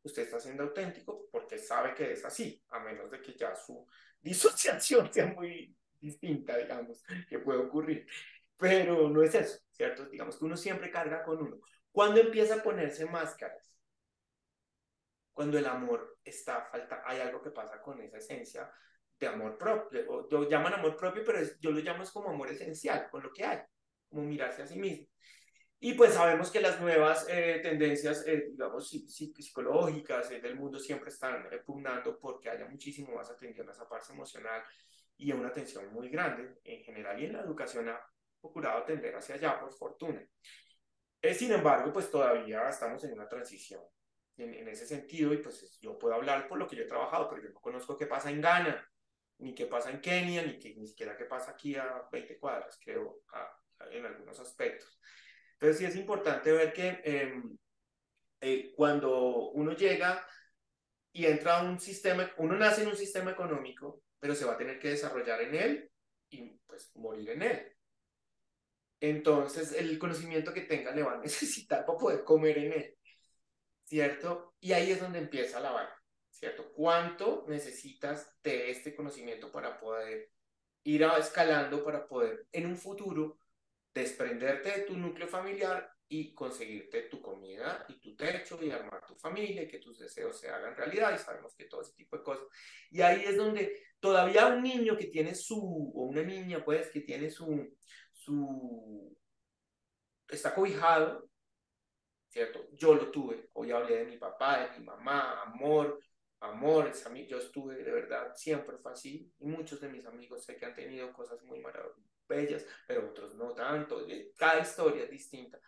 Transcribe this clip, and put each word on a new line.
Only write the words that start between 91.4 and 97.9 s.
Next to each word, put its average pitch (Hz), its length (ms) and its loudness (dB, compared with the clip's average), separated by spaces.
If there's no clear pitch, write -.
que - 120 -20
todo - 160 -10
ese - 100 -16
tipo - 240 -12
de - 60 -12
cosas. - 240 -8
Y 165 120 0
ahí 175 220 8
es 202 120 2
donde 214 460 0
todavía 196 480 8
un 247 140 4
niño 240 340 2
que - 100 -4
tiene 160 280 0
su, - 220 -6
o 156 500 -4
una 143 160 -2
niña, 180 420 -6
pues, 156 260 2
que 151 100 -6
tiene 143 300 -6
su, 151 420 -4